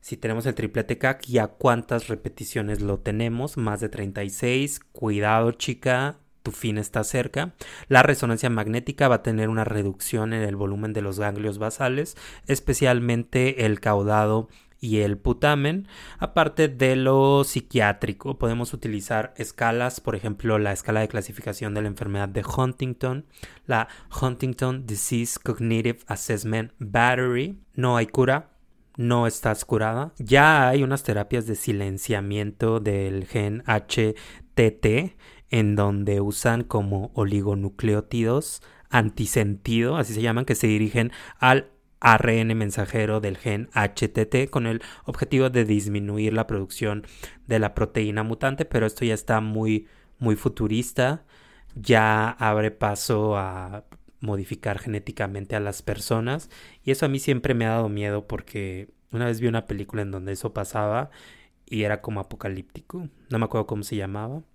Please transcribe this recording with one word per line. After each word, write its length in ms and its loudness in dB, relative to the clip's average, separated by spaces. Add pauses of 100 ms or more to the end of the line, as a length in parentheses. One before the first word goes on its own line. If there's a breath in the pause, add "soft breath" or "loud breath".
si 140 -10
tenemos 300 -4
el 80 -2
triplete 420 -4
cag 320 -2
y 80 0
a 120 4
cuántas 600 0
repeticiones 720 -6
lo 200 -2
tenemos, 580 -4
más 220 -2
de 100 -4
treinta 340 -8
y 60 -8
seis. 500 -2
Cuidado, 720 0
chica, 640 -2 (260)
tu 100 -6
fin 260 -2
está 260 -4
cerca. 480 -4 (340 loud breath)
La 160 10
resonancia 460 2
magnética 600 0
va 80 6
a 60 -2
tener 280 0
una 140 0
reducción 680 -2
en 80 -2
el 160 -4
volumen 380 -4
de 80 -2
los 160 -4
ganglios 400 -4
basales, 580 -4 (300 loud breath)
especialmente 1200 2
el 140 2
caudado 680 2 (320 soft breath)
y 200 0
el 180 0
putamen, 680 0 (320 loud breath)
aparte 500 2
de 280 4
lo 480 4
psiquiátrico. 920 -2
Podemos 340 -2
utilizar 640 -4
escalas, 640 -2
por 160 -4
ejemplo, 420 0
la 140 0
escala 280 -2
de 80 0
clasificación 680 -8
de 80 -2
la 60 -2
enfermedad 420 -4
de 120 -4
Huntington, 840 -4 (400 loud breath)
la 220 0 (300 loud breath)
Huntington 680 -2
Disease 520 -4
Cognitive 680 -2
Assessment 720 -4
Battery. 800 0 (160)
No 240 2
hay 80 2
cura, 420 2 (480)
no 300 2
estás 380 -2
curada. 540 -2
Ya 500 8
hay 140 4
unas 200 0
terapias 440 -2
de 80 -2
silenciamiento 1300 -2
del 460 -2
gen 400 -2
H 480 2 (400 loud breath)
T 160 6
T 460 0 (320 loud breath)
en 260 4
donde 460 2
usan 440 0
como 500 -2
oligonucleótidos 1500 0 (260 loud breath)
antisentido, 1080 2
así 180 -2
se 80 -2
llaman, 220 0
que 100 0
se 140 2
dirigen 440 2 (260 loud breath)
al 320 4 (300)
A 160 10
R 240 4
N 140 2
mensajero 680 -2
del 160 -4
gen 360 -4
H 360 0
T 180 0
T 220 0
con 180 -2
el 160 -4 (220 loud breath)
objetivo 460 0
de 140 4
disminuir 680 0
la 120 0
producción 600 -4 (400 loud breath)
de 120 2
la 160 0
proteína 480 0
mutante, 420 -2
pero 220 0
esto 180 -4
ya 100 2
está 260 0
muy, 460 0 (320 soft breath)
muy 180 2
futurista, 880 0 (500 soft breath)
ya 540 4
abre 420 2
paso 640 0
a 500 -6 (340)
modificar 580 -4
genéticamente 800 -6
a 40 0
las 220 -6
personas, 640 -4 (360 loud breath)
y 60 -2
eso 160 2
a 20 2
mí 100 0
siempre 360 0
me 100 2
ha 60 2
dado 180 2
miedo 400 -4
porque 600 -8 (200)
una 140 -2
vez 160 -2
vi 80 2
una 180 0
película 360 -6
en 80 -6
donde 220 -8
eso 200 -6
pasaba 580 -2 (560 loud breath)
y 180 -2
era 180 -2
como 180 -6
apocalíptico. 880 -10 (220)
No 80 0
me 80 2
acuerdo 200 -2
cómo 160 -6
se 140 -8
llamaba 460 -8 (120)